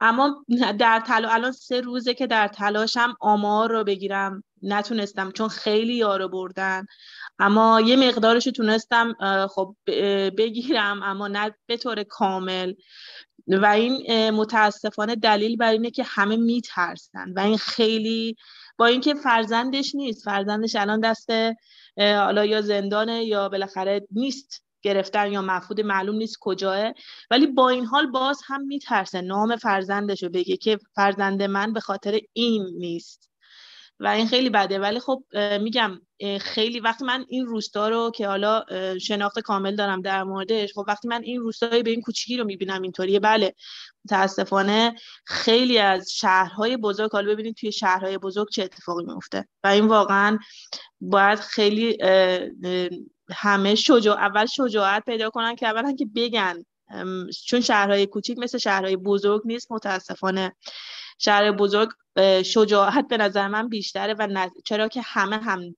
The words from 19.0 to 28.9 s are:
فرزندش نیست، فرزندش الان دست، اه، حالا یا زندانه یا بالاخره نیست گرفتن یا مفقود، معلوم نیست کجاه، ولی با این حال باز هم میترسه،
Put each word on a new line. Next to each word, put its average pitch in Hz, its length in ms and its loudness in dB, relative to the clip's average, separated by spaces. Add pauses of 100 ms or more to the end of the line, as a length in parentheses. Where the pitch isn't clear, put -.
فرزندش 254 800 0
نیست، 269 300 -6
فرزندش 208 520 -2
الان 214 240 0
دست، 226 300 -2
اه، 208 920 0
حالا 202 200 2
یا 214 160 2
زندانه 208 640 -2
یا 202 240 -2
بالاخره 196 600 -4
نیست 247 520 -6 (220)
گرفتن 202 480 0
یا 196 100 -4
مفقود، 190 380 -4
معلوم 208 360 -2
نیست 220 240 -6
کجاه، 196 520 -2 (380)
ولی 262 160 6
با 262 220 4
این 254 160 0
حال 269 260 0
باز 262 360 -2
هم 277 200 -8
میترسه، 226 540 -4